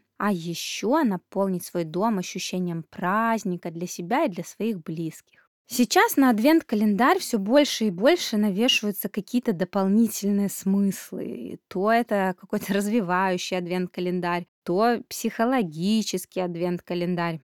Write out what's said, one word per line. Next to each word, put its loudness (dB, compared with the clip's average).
А 0
ещё -2
наполнить -2
свой -4
дом -2
ощущением -6
праздника -2
для -8
себя -2
и 2
для -8
своих -6
близких. -10
Сейчас 2
на 6
адвент-календарь 4
всё -2
больше 2
и 0
больше 2
навешиваются 0
какие-то -2
дополнительные 2
смыслы. -2
И -10
то 0
это 2
какой-то -4
<laughs> -
развивающий 0
адвент-календарь, -2
то 2
психологический -2
адвент-календарь. -2